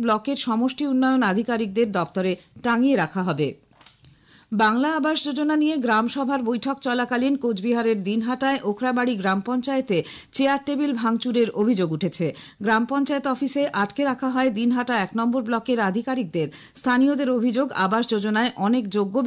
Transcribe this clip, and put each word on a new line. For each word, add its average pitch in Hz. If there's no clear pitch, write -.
ব্লকের 233
সমষ্টি 247
উন্নয়ন 262
আধিকারিকদের 220
দপ্তরে 185
টাঙিয়ে 240
রাখা 180
হবে। 147
বাংলা 220
আবাস 311
যোজনা 294
নিয়ে 311
গ্রাম 226
সভার 277
বৈঠক 247
চলাকালীন 247
কোচবিহারের 226
দিনহাটায় 247
ওখরাবাড়ি 247
গ্রাম 196
পঞ্চায়েতে 254
চেয়ার 269
টেবিল 285
ভাঙচুরের 233
অভিযোগ 208
উঠেছে। 165
গ্রাম 220
পঞ্চায়েত 277
অফিসে 269
আটকে 208
রাখা 262
হয় 262
দিনহাটা 240
এক 180
নম্বর 240
ব্লকের 233
আধিকারিকদের। 190
স্থানীয়দের 262
অভিযোগ, 247
আবাস 220
যোজনায় 214
অনেক 240
যোগ্য 196